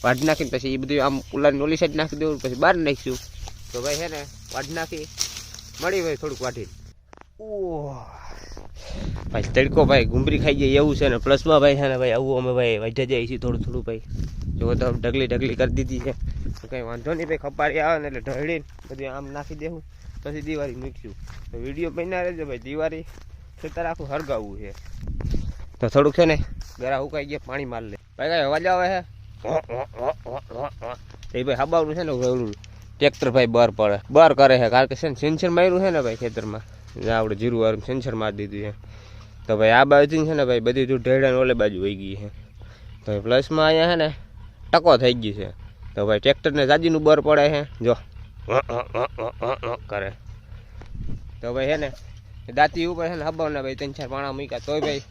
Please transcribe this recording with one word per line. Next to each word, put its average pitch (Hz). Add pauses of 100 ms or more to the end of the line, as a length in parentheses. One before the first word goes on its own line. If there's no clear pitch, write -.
વાટ 123
નાખીને 160
પછી 131
ઈ 131
બધું 139
આમ 139 (200)
ઉલાની 143
ઓલી 156
સાઈડ 156
નાખી 151
દેવું, 151
પછી 127
બહાર 180 (100)
નાખીશું. 131 (520)
તો 123
ભાઈ 147
છે 170
ને 147 (320)
વાટ 135
નાખી 165 (760)
મળી 185
ભાઈ 151
થોડુંક 135
વાટીને. 120 (680)
ઓહ 175 (1300)
ભાઈ 110
તડકો 139
ભાઈ 131
ગુમરી 139
ખાઈ 139
જાય 139
એવું 151
છે 139
ને, 117
પ્લસમાં 143
ભાઈ 143
છે 139
ને 131
ભાઈ 123
આવું 135
અમે 127
ભાઈ 117
વાઢ્યા 120
જઈએ 117
છીએ 120
થોડું 117
થોડું 123
ભાઈ. 113 (540)
જો 120
તો 127 (120)
ઢગલી 123
ઢગલી 120
કરી 127
દીધી 127
છે, 135 (440)
તો -
કંઈ 127
વાંધો 117
નહીં 160
ભાઈ, 156
ખપારી 147
આવે 160
ને 147
એટલે 127
ઢળીને 147 (220)
બધું 135
આમ 139 (100)
નાખી 147
દેવું, 160 (400)
પછી 147
દિવાળી 143
મૂકશું. 123 (380)
તો -
વીડિયો 147
બન્યા 180
રહેજો 160
ભાઈ, 120
દિવાળી 156 (540)
ખેતર 170
આખું 160
હરગાવવું 120
છે. 101 (1080)
તો 123
થોડુંક 143
છે 175
ને 156 (440)
ગરા 131
ઉકાઈ 143
ગયા, 147
પાણી 135
માર 113
લે 101 (200)
ભાઈ. 147
કાંઈ 156
અવાજ 160
આવે 180
છે? 180 (2500)
એ 127
ભાઈ 127
હબાવનું 156
છે 175
ને 156
ઓલું 123 (460)
ટ્રેક્ટર 143
ભાઈ 123
બહાર 120
પડે, 104 (180)
બહાર 160
કરે 135
છે, 120
કારણ 131
કે 131
છે 165
ને 131
સેન્સર 160
માર્યું 180
છે 190
ને 147
ભાઈ 113
ખેતરમાં, 110 (360)
જે 110
આપણે 110
જીરું 117
વાળું 110
સેન્સર 127
મારી 104
દીધું 104
છે. 104 (720)
તો 110
ભાઈ 110
આ 139
બાજુ 147
છે 160
ને 139
ભાઈ 117
બધી 127
જો 131
ઢેડા 131
ને 127
ઓલે 127
બાજુ 101
વહી 101
ગઈ 98
છે. 104 (760)
તો -
ભાઈ 104
પ્લસમાં 135
અહીંયા 160
છે 170
ને 156 (600)
ટકો 165 (100)
થઈ 123
ગઈ 104
છે, 95 (460)
તો -
ભાઈ 107
ટ્રેક્ટરને 139
જાજીનું 160
બહાર 151
પડે 151
છે 147 (240)
જો 117 (1900)
કરે. 101 (1300)
તો 117
ભાઈ 135
છે 156
ને 143 (680)
દાંતી 156
ઉપર 165
છે 175
ને 151
હબાવના 151
ભાઈ 131
ત્રણ 139
ચાર 131
પાણા 135
મૂક્યા, 123
તોય 151
ભાઈ 143